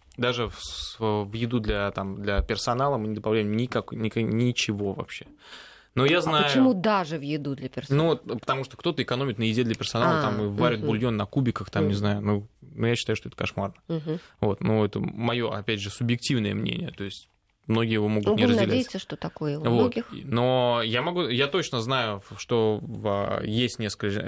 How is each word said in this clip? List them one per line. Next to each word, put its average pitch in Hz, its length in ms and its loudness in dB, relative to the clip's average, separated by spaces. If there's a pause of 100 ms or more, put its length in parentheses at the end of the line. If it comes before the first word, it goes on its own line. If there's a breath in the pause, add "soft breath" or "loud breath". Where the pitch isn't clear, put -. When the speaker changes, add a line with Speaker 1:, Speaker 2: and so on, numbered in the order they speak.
(160)
Speaker 1:
даже 120 320 0
в - 100 -10
с-, - 400 -8
в 104 360 0
еду 120 260 0
для, 104 320 0
там, 98 300 -6
для 101 200 2
персонала 127 560 0
мы 107 120 -2
не 107 60 -4
добавляем 110 420 0
никак-, 120 340 -2
ника-, 110 300 -2
ничего 110 720 0
вообще. 95 320 -10 (680 loud breath)
Но 127 120 4
я 170 140 4
Speaker 2:
А - 20 2
Speaker 1:
знаю 151 240 4
Speaker 2:
почему 262 280 6
даже 185 440 0
в 135 40 -8
еду 143 320 -4
для 131 140 -8
персонала? 139 340 0
Speaker 1:
Ну, 165 100 4
вот, 120 280 -2
потому 135 240 -2
что - 140 -14
кто-то 147 260 -2
экономит 127 340 -2
на 117 60 0
еде 113 220 2
для 113 100 0
персонала, 120 440 2
Speaker 2:
А, - 20 0
Speaker 1:
там, 107 200 0
и 104 60 0
варит 110 320 0
Speaker 2:
мгм. 107 80 -4
Speaker 1:
бульон 113 300 0
на 104 80 0
кубиках, 117 440 0
там, 101 140 0
не 101 60 2
Speaker 2:
Мгм. 101 80 2
Speaker 1:
знаю. 104 240 0
Ну, 104 260 0 (140)
ну, - 260 -4
я 120 80 2
считаю, 110 220 -2
что - 100 -12
это - 100 -16
кошмарно. - 380 -4 (140)
Speaker 2:
Мгм. 160 300 -4 (200 loud breath)
Speaker 1:
Вот, 101 220 0
ну, 107 240 4
это 104 160 -2
мое, 117 500 -2
опять 104 300 -2
же, 101 80 -6
субъективное 117 640 0
мнение, 113 360 -4
то - 120 -10
есть - 240 -12 (400)
многие 113 280 2
его 107 120 2
могут 107 220 2
Speaker 2:
Ну, 214 60 4
Speaker 1:
не 214 80 2
Speaker 2:
вы 247 80 6
Speaker 1:
разделять. 202 180 4
Speaker 2:
надеетесь, 233 320 -2
что - 160 -10
такое 151 420 -4
у 156 40 -6
Speaker 1:
Вот. 120 60 2
Speaker 2:
многих? 233 420 4
Speaker 1:
Но 123 680 2
я 113 200 0
могу, 175 260 -2
я 123 200 2
точно 139 340 -2
знаю, 113 480 -2
в-, 104 100 -12
что 110 420 2
в-, 107 260 -6
а, 101 360 0
есть 117 340 0
несколько 104 400 -2 (100)